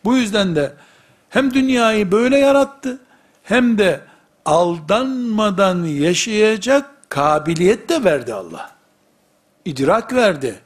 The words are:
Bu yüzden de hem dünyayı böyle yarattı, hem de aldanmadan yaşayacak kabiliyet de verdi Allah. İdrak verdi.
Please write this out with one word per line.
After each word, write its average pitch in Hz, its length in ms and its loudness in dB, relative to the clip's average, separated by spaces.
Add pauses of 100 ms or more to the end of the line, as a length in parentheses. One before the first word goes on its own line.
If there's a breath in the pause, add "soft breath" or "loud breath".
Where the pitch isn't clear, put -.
Bu 240 140 2
yüzden 202 380 -2
de 143 180 -2 (560 soft breath)
hem 262 240 0
dünyayı 233 580 0
böyle 247 260 2
yarattı, 277 640 0 (440 soft breath)
hem 240 340 2
de 180 240 0 (440 soft breath)
aldanmadan 190 1400 0
yaşayacak 214 1300 -2
kabiliyet 160 800 0
de 320 140 0
verdi 131 300 0
Allah. 85 380 -14 (920)
İdrak 170 480 -2
verdi. 151 520 0